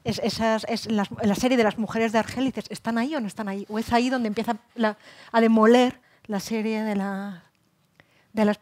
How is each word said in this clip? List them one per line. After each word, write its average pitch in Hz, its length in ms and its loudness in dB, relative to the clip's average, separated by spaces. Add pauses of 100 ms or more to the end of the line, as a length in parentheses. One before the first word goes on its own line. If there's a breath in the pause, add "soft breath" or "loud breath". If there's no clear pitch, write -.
es-, - 180 -4
esas, 220 460 0
es-, - 240 -4
las, 202 180 0
la 202 240 0
serie 254 220 2
de 233 80 4
las 208 140 0
mujeres 226 340 -2
de 226 60 2
Argel 247 260 -2
y 262 80 -2
dices, - 160 -10
¿Están 226 300 -6
ahí 277 160 -2
o 285 60 -4
no 214 60 -4
están 202 220 -8
ahí? 196 220 -8
¿O 214 80 -4
es 220 120 -6
ahí 240 200 2
donde 247 180 -2
empieza 220 300 -4 (160)
la, 214 240 -2 (340 loud breath)
a 233 80 4
demoler 226 640 6 (240 soft breath)
la 202 120 -6
serie 220 440 -4
de 214 140 -2
la, 196 480 -6 (920 soft breath)
de 214 100 2
las, 208 180 2